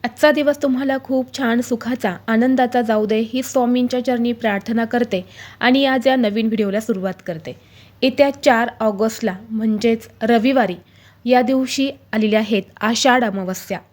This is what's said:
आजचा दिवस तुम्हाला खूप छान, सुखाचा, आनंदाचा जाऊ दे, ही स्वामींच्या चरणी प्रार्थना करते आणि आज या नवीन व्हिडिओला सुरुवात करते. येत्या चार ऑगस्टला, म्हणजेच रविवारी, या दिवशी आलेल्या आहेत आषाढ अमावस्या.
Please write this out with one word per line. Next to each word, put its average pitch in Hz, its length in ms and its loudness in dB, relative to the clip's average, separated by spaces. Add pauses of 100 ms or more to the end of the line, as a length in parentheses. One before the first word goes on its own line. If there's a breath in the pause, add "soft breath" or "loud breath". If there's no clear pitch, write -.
आजचा 269 280 2
दिवस 294 300 0
तुम्हाला 269 420 -2
खूप 262 340 -4
छान, 240 240 0
सुखाचा, 240 500 -4 (160)
आनंदाचा 247 540 2
जाऊ 214 240 0
दे, 220 180 0
ही 240 200 -4
स्वामींच्या 247 600 0
चरणी 240 280 0
प्रार्थना 226 520 -2
करते 226 380 -2 (360 loud breath)
आणि 254 260 4
आज 262 220 2
या 262 80 4
नवीन 226 320 0
व्हिडिओला 208 320 -2
सुरुवात 190 480 -4
करते. 160 280 -12 (460 soft breath)
येत्या 269 340 4
चार 240 340 4 (100)
ऑगस्टला, 220 540 -2 (160)
म्हणजेच 220 580 0 (140)
रविवारी, 226 540 2 (500 soft breath)
या 247 160 4
दिवशी 262 480 -2 (240)
आलेल्या 214 260 2
आहेत 214 240 -2 (180)
आषाढ 233 420 2
अमावस्या. 190 560 -6 (140)